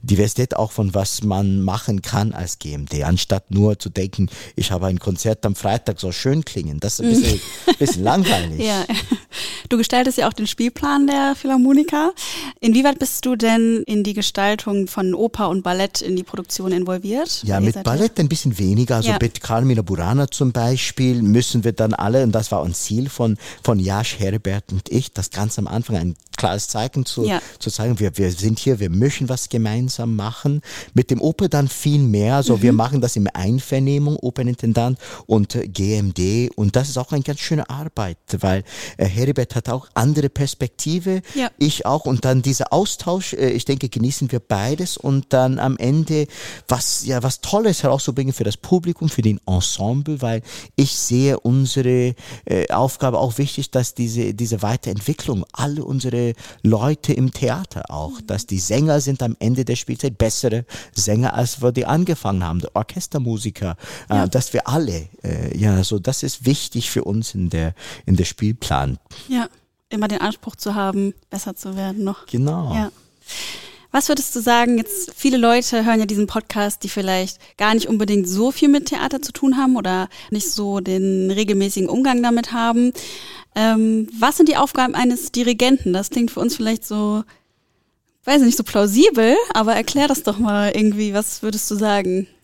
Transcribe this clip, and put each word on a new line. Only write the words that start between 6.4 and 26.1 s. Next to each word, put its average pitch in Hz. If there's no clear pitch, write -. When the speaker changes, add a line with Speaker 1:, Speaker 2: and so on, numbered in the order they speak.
Speaker 1:
klingen. 76
Das -
ist 240
ein 233
bisschen, -
Speaker 2:
<laughs> -
Speaker 1:
bisschen 92
langweilig. 101
Speaker 2:
Ja. 101
Du 240
gestaltest 247
ja -
auch 226
den 214
Spielplan 277
der 277
Philharmoniker. 285
Inwieweit 269
bist -
du 254
denn 226
in 208
die 202
Gestaltung 202
von 185
Oper 214
und 185
Ballett 185
in 185
die 185
Produktion 185
involviert? 185
Speaker 1:
Ja, 98
Speaker 2:
Weil 95
ihr 98
Speaker 1:
mit 113
Speaker 2:
seid 196
Speaker 1:
Ballett 190
ein 156
bisschen 131
weniger. 110
Also 113
Speaker 2:
Ja. 104
Speaker 1:
mit 117
Carmina 117
Burana 95
zum 131
Beispiel 127
müssen 113
wir 117
dann 110
alle, 120
und 110
das 110
war 85
ein 87
Ziel 120
von, 113
von 110
Jasch, 98
Herbert 101
und 95
ich, -
das -
ganz 104
am 107
Anfang 110
ein 87